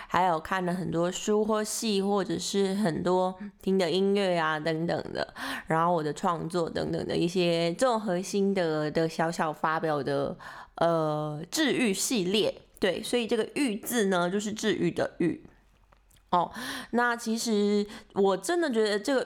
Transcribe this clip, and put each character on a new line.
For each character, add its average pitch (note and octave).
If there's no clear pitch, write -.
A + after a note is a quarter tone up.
还 F3
有 E3
看 F#3
了 F3
很 E3+
多 E3+
书 G#3+
或 G#3+
戏， G#3+
或 G3+
者 E3+
是 F#3+
很 F3+
多 F#3
听 F#3+
的 F3
音 G3
乐 F#3+
啊 D#3
等 D#3+
等 E3
的， -
然 E3
后 F3+
我 E3
的 D3+
创 E3
作 E3
等 D#3+
等 E3
的 -
一 E3
些 E3+
综 A#3+
合 F#3
心 G3
得 D#3
的 E3
小 E3
小 E3+
发 D#3+
表 D#3
的， C#3
呃， D3+
治 D4
愈 G3
系 G3+
列。 F#3
对， G3
所 A#3+
以 A3+
这 A#3
个 A3
“愈” B3+
字 A#3
呢， F3
就 F#3+
是 G#3
治 G#3+
愈 E3+
的 -
愈。 -
哦， F3
那 A#3+
其 A3+
实 G#3
我 G3
真 F4
的 D#4+
觉 A3+
得 G#3
这 C4+
个 B3